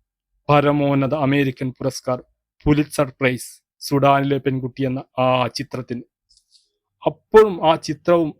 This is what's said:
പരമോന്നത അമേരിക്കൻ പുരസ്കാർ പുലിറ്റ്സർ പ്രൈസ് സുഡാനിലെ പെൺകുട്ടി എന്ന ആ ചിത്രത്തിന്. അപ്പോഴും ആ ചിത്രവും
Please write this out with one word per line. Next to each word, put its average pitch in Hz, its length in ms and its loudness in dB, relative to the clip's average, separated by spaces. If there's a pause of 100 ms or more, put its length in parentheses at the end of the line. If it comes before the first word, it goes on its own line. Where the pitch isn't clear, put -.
(500)
പരമോന്നത 143 640 2
അമേരിക്കൻ 135 580 -2
പുരസ്കാർ 127 520 -6 (420)
പുലിറ്റ്സർ 147 540 0
പ്രൈസ് 127 420 -4 (180)
സുഡാനിലെ 139 580 0
പെൺകുട്ടി 131 460 -6
എന്ന 131 200 -4 (160)
ആ 127 280 0
ചിത്രത്തിന്. 123 540 -10 (1040)
അപ്പോഴും 170 640 4
ആ 160 40 4
ചിത്രവും 156 640 -2